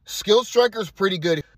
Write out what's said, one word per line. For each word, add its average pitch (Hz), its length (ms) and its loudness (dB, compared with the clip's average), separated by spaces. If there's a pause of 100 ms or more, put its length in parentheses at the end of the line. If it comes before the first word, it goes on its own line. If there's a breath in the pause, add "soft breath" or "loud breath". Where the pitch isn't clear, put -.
Skill 226 400 0
striker's 226 460 0
pretty 196 280 -2
good. 156 240 0 (160 soft breath)